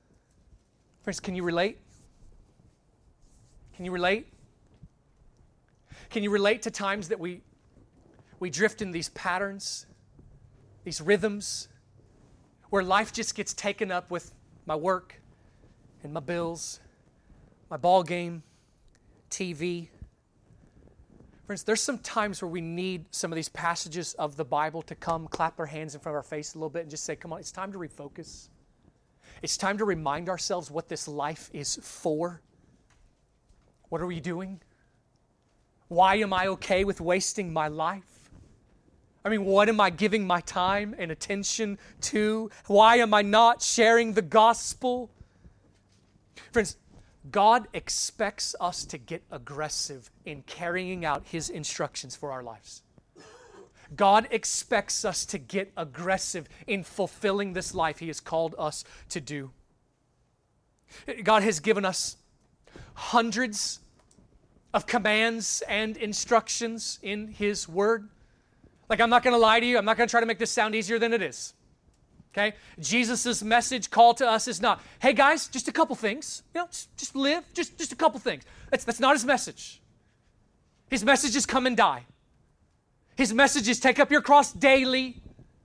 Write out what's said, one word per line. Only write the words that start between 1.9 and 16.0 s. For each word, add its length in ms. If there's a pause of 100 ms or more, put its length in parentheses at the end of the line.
Can 80
you 80
relate? 360 (1800)
Can 140
you 60
relate 320
to 100
times 380
that 100
we, 220 (1000)
we 100
drift 320
in 100
these 180
patterns, 760 (1000)
these 160
rhythms, 680 (1000)
where 140
life 280
just 240
gets 180
taken 380
up 180
with 240 (320)
my 100
work 460 (840)